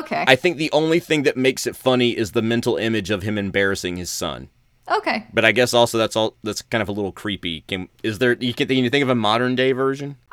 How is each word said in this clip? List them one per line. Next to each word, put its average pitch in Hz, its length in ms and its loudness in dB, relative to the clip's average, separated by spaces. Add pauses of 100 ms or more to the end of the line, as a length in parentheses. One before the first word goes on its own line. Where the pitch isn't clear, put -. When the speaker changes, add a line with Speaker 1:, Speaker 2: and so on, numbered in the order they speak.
Speaker 1:
Okay. - 220 -4
Speaker 2:
I 131 100 6
think 170 200 0
the 147 160 -2
only 160 280 2
thing 156 240 0
that 139 120 2
makes 127 300 0
it 107 100 -6
funny 123 400 2
is 113 160 -2
the 117 100 2
mental 117 340 0
image 107 340 -2
of 101 120 -2
him 107 160 -4
embarrassing 98 580 -2
his 90 140 -8
son. 67 380 -8 (420)
Speaker 1:
Okay. 330 420 -2
Speaker 2:
But 110 120 0
I 110 80 6
guess 120 200 2
also 120 260 4
that's 110 180 0
all, 110 260 0
that's 104 200 -8
kind 113 200 -2
of 92 60 -6
a 104 40 -4
little 101 200 -4
creepy. 87 560 -8
Can, 92 200 -6 (140)
is 104 160 -4
there, 123 220 4
you 123 120 -2
can, 143 140 -2
can 131 120 0
you 123 120 2
think 139 140 2
of 127 40 -2
a 131 60 4
modern 117 400 2
day 127 160 2
version? 135 460 -2 (160)